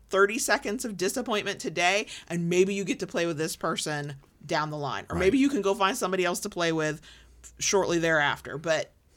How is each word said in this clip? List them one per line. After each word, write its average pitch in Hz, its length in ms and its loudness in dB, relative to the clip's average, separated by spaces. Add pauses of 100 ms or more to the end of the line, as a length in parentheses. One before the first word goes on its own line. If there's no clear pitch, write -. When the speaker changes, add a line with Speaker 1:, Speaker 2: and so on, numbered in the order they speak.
(100)
Speaker 1:
thirty 202 300 4
seconds 208 440 0
of 214 120 -6
disappointment 220 640 -2
today, 180 460 0 (220)
and 170 220 -2
maybe 190 240 4
you 196 100 -2
get 269 140 -2
to 180 80 -6
play 170 200 -2
with 165 120 -4
this 160 160 -2
person 151 600 -4 (280)
down 151 260 -2
the 151 60 -8
line. 123 320 -6
Or 156 60 -6
Speaker 2:
Right. 170 60 0
Speaker 1:
maybe 196 180 4
you 277 100 6
can 277 140 -2
go 196 100 2
find 226 240 2
somebody 185 280 0
else 175 160 0
to 208 100 -8
play 170 220 0
with 156 280 -2 (580)
shortly 180 400 2
thereafter. 147 600 0
But 160 340 -2 (240)